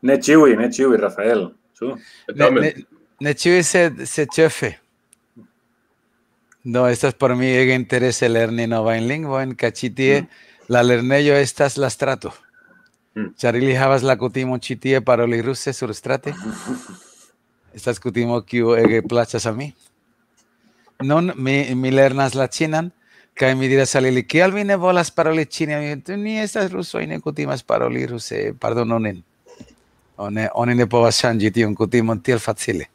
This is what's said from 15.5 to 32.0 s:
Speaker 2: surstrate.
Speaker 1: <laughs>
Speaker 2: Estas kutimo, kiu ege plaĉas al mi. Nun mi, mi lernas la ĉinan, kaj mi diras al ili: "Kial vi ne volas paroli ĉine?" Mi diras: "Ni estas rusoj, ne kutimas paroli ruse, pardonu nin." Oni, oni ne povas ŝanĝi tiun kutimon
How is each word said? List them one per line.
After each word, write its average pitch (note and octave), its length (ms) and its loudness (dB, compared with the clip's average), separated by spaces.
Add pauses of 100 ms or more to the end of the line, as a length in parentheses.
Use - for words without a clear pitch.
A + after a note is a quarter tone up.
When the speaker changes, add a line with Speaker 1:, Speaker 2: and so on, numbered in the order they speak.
Speaker 2:
surstrate. B2+ 640 -6
Speaker 1:
<laughs> F3+ 60 -16 (1300)
Speaker 2:
Estas A2+ 240 -6
kutimo, A#2+ 440 -4
kiu A#2 340 0
ege A2+ 260 4
plaĉas A#2 440 -2
al A2 100 -4
mi. C#3+ 140 -10 (1300)
Nun D#3 360 0
mi, C3+ 380 -2
mi B2+ 160 -2
lernas C3+ 440 2
la C3+ 120 0
ĉinan, D#3+ 440 -2 (460)
kaj C3 180 2
mi C3 140 -2
diras C3+ 280 2
al C3+ 100 2
ili: B2+ 200 0
"Kial F3 260 2
vi G#3 120 -4
ne G3+ 120 0
volas F3+ 340 0
paroli D#3+ 360 0
ĉine?" D3+ 340 -4
Mi D3 160 -6
diras: F#3 240 -10
"Ni G#3+ 180 -6
estas G#3 340 -4
rusoj, E3+ 340 -6
ne D#3 140 -8
kutimas D3 420 -6
paroli B2 440 -2
ruse, A2 540 -8
pardonu A2+ 380 -2
nin." G2+ 240 -6 (960)
Oni, G#2 360 -6
oni A#2+ 200 0
ne A#2+ 120 4
povas A#2 360 4
ŝanĝi A2 300 0
tiun G#2+ 220 0
kutimon A2+ 460 0